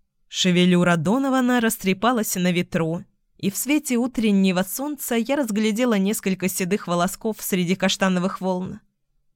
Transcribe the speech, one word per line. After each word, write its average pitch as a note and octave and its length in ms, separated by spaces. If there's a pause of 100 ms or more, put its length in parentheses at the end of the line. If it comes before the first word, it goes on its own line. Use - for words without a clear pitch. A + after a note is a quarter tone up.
(280)
Шевелюра F3+ 680
Донована B3 640
растрепалась A3 760
на F3+ 160
ветру, E3+ 520 (340)
и G3 120
в G3 60
свете D4 400
утреннего G3+ 640
солнца C#4 520
я A#3 220
разглядела A3 580
несколько F#3+ 540
седых F#3+ 380
волосков F3+ 540
среди F3+ 360
каштановых F#3+ 640
волн. F#3 400 (560)